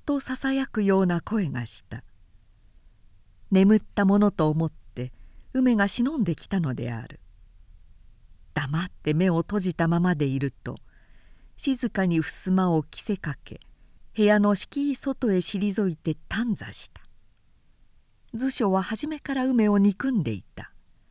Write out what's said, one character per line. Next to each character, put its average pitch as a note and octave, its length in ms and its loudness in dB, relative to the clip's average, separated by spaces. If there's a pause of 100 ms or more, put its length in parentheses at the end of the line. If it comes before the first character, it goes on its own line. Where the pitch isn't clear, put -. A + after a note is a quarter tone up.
と C#4+ 140 -2
さ C4 160 -8
さ C4+ 180 -2
や C4+ 120 -2
く G#3+ 180 -4
よ G3 180 4
う F#3+ 40 4
な F3 160 0
声 G3+ 280 -4
が B2 160 -6
し - 200 -18
た。 A#2+ 180 -12 (1500)
眠 G3 260 8
っ - 20 2
た - 260 0
も G3 120 6
の G3+ 140 4
と D#3 180 2
思 D#3 180 0
っ - 40 -8
て - 400 -12 (420)
梅 B3+ 220 4
が G3+ 120 2
忍 C4+ 300 -2
ん A#3 60 0
で E3 120 0
き - 120 -12
た G3 120 -2
の C#3 140 0
で A#2+ 180 -6
あ A2+ 140 -8
る。 - 140 -20 (1300)
黙 D3 320 -4
っ - 40 -12
て - 240 -2
目 F3+ 160 4
を E3 100 2
閉 G3+ 200 -2
じ F3+ 160 -2
た E3 120 0
ま E3+ 120 2
ま F3+ 160 2
で D3 100 0
い C3+ 140 -2
る C3+ 120 -2
と、 - 260 -12 (800)
静 B3+ 320 -2
か F#3+ 160 0
に E3 160 2
襖 F#3 500 0
を D#3+ 120 2
着 - 180 -16
せ G3+ 160 -4
か - 260 -8
け、 - 160 -18 (560)
部 G#3+ 80 2
屋 G#3 160 6
の G#3 160 4
敷 C#4+ 360 -4
居 B3+ 40 -4
外 C4 360 -2
へ F#3 60 2
退 G3 520 -2
い D#3+ 60 -4
て D#3 220 -4 (100)
短 A3+ 280 -4
座 - 160 -10
し - 200 -18
た。 - 100 -20 (1300)
図 B3+ 180 -2
書 G3+ 200 0
は F#3+ 100 2
初 A3 260 -6
め D#4 120 -6
か C4+ 160 -6
ら C4 100 0
梅 A#3 240 4
を G#3 80 4
憎 G3+ 340 2
ん G3+ 120 0
で A#2 80 -2
い G2 100 -8
た。 - 300 -18 (400)